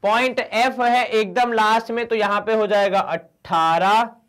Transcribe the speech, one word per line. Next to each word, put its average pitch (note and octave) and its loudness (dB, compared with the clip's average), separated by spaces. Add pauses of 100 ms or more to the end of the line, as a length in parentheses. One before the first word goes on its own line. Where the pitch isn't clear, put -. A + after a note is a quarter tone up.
पॉइंट A3+ 0
एफ A#3 -2
है A#3+ 2
एकदम A3 0
लास्ट A3 0
में, A#3 -4
तो A#3 -2
यहां G#3 0
पे G#3+ -2
हो G#3+ 0
जाएगा G3 2
अठारह E3+ 0 (200)